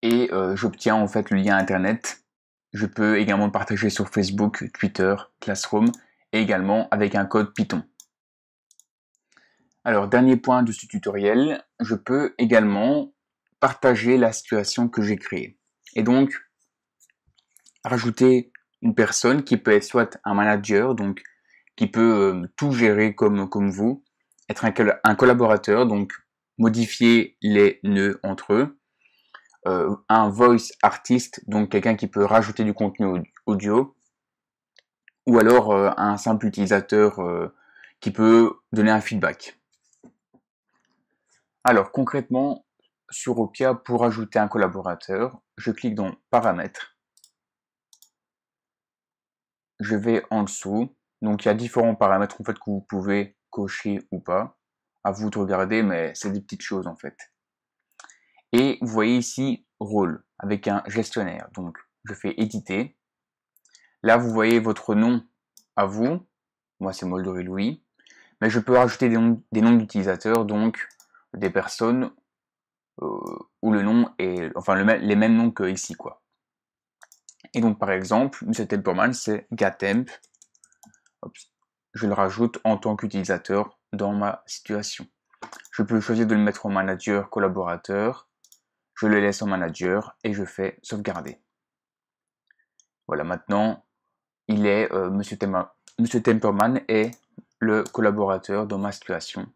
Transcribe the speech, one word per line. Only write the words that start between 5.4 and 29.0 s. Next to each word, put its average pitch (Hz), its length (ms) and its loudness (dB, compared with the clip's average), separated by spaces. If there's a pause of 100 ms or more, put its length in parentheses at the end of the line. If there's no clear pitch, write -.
Classroom, 107 520 0 (400)
et 107 80 0
également 101 500 0
avec 104 240 0
un 98 120 0
code 107 260 0
Python. 92 320 -4 (2000)
Alors, 101 240 2
dernier 127 280 6
point 123 260 2
de 113 100 0
ce - 140 -14
tutoriel, 107 800 0 (140)
je 113 140 -2
peux 131 440 -2
également 113 760 2 (480)
partager 127 560 2
la 117 160 4
situation 113 560 -2
que 117 140 -2
j'ai 104 140 0
créée. - 420 -10 (360)
Et 110 80 0
donc, 131 320 2 (1500)
rajouter 123 680 2 (280)
une 117 140 2
personne 123 500 2
qui 123 140 0
peut - 140 2
être 104 120 6
soit - 400 0
un 101 100 -4
manager, 104 600 2
donc 98 280 -6 (540)
qui 113 100 0
peut, 107 480 4
euh, 90 120 -6 (100)
tout 147 160 0
gérer 107 420 4
comme, 101 360 0
comme 101 200 0
vous, 110 320 -2 (460)
être - 160 -8
un 110 60 2
col-, 104 340 2
un 107 100 6
collaborateur, 120 720 4
donc 104 260 -2 (440)
modifier 117 840 4
les 101 400 4
nœuds 98 400 2
entre 98 320 -4
eux, 139 240 0 (880)